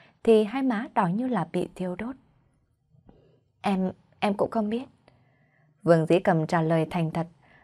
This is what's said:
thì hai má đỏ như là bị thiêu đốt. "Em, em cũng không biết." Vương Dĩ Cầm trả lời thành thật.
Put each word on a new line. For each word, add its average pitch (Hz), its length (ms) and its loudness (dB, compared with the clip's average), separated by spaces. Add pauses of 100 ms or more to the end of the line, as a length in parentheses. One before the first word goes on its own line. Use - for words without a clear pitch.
(240)
thì 220 200 6
hai 240 200 -4
má 247 300 -2
đỏ 208 140 2
như 220 200 -2
là 190 240 -2
bị 180 240 -4
thiêu 180 200 -6
đốt. 240 200 -10 (1500)
"Em, 190 300 0 (280)
em 208 140 0
cũng - 180 -2
không 214 180 -2
biết." 240 160 -6 (960)
Vương 160 220 4
Dĩ 165 140 4
Cầm 165 280 0
trả 170 140 0
lời 160 280 0
thành 165 220 -2
thật. 170 160 -4 (360)